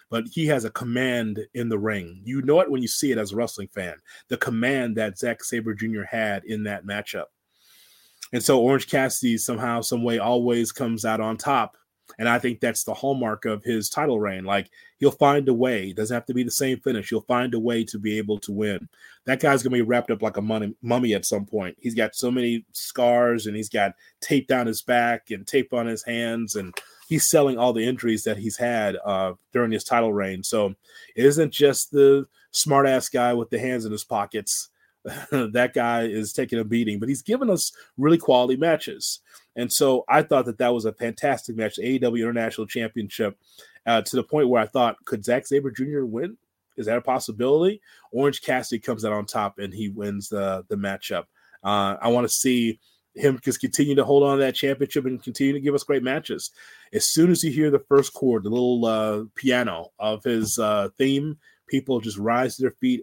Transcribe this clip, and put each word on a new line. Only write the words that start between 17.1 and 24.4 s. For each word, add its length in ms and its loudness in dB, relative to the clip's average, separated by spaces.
find 340 0
a 60 0
way 240 0
to 160 -10
be 180 -2
able 220 -2
to 100 -10
win. 380 -4
That 120 0
guy's 240 2
gonna 140 0
be 60 4
wrapped 280 0
up 120 -4
like 160 -2
a 40 -2
mummy, 400 -4
mummy 320 0
at 100 -2
some 220 -2
point. 340 -6
He's 140 -6
got 220 -2
so 160 -2
many 400 0
scars, 760 2
and 100 -6
he's 120 -6
got 240 0
tape 280 0